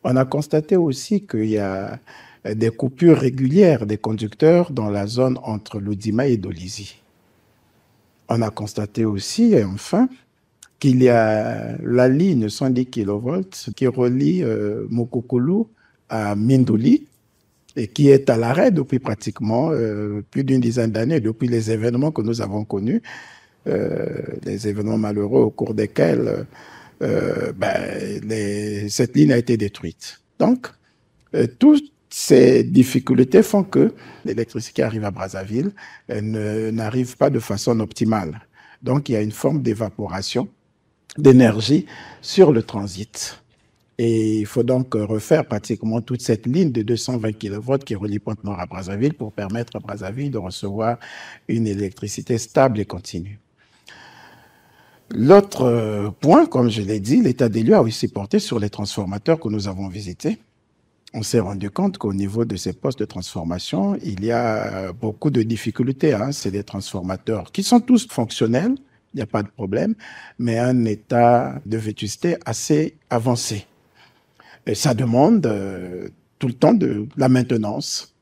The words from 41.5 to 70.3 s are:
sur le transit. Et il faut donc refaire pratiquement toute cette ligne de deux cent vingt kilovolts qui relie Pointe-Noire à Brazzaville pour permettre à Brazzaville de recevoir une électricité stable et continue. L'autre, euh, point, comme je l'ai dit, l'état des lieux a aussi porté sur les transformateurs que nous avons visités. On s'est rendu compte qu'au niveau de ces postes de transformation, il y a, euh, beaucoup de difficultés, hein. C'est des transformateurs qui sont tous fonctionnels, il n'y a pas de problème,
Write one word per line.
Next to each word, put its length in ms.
sur 300
le 100
transit. 800
Et 420
il 60
faut 160
donc 300
refaire 540
pratiquement 560
toute 180
cette 260
ligne 240
de 120
deux 160
cent 180
vingt 160
kilovolts 500
qui 120
relie 240
Pointe-Noire 420
à 60
Brazzaville 480
pour 180
permettre 420
à 40
Brazzaville 520
de 60
recevoir 640
une 180
électricité 680
stable 420
et 60
continue. 560
L'autre, 540
euh, 480
point, 340
comme 240
je 140
l'ai 180
dit, 220
l'état 260
des 140
lieux 120
a 60
aussi 280
porté 300
sur 200
les 100
transformateurs 720
que 80
nous 180
avons 220
visités. 520
On 80
s'est 180
rendu 300
compte 260
qu'au 160
niveau 320
de 120
ces 180
postes 240
de 80
transformation, 960
il 180
y 80
a, 580
euh, 40
beaucoup 380
de 120
difficultés, 680
hein. 200
C'est 180
des 140
transformateurs 840
qui 120
sont 180
tous 260
fonctionnels, 680
il 20
n'y 60
a 40
pas 160
de 60
problème, 460